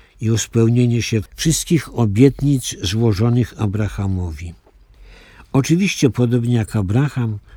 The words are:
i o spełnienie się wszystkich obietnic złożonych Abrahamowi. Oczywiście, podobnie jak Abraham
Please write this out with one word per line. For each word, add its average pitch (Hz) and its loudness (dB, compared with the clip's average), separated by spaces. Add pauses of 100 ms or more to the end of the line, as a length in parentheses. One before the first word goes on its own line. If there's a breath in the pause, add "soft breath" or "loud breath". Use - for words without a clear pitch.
(200 soft breath)
i 110 -2
o 113 2
spełnienie 117 2
się 110 -2 (160)
wszystkich - -2
obietnic 123 2
złożonych 113 0
Abrahamowi. 92 -4 (960 loud breath)
Oczywiście, 156 2
podobnie 120 0
jak 110 -2
Abraham 110 -2 (180 soft breath)